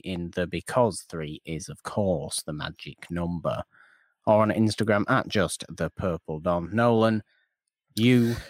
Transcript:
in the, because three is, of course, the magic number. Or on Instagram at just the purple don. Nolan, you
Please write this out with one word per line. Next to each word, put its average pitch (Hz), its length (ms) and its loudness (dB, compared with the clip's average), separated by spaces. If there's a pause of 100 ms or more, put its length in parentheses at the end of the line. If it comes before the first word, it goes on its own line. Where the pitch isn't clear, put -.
in 87 300 -6
the, 90 120 0
because 90 600 0
three 113 340 -8
is, 156 240 -8
of - 160 -14
course, 85 600 -2
the 80 100 -8
magic 76 580 -12
number. 85 500 -4 (640)
Or 107 160 6
on 107 100 4
Instagram 104 580 2
at 127 180 2
just - 400 -2
the 82 220 -6
purple 82 500 -6
don. 85 340 -2
Nolan, 113 500 4 (720)
you 117 420 6 (120)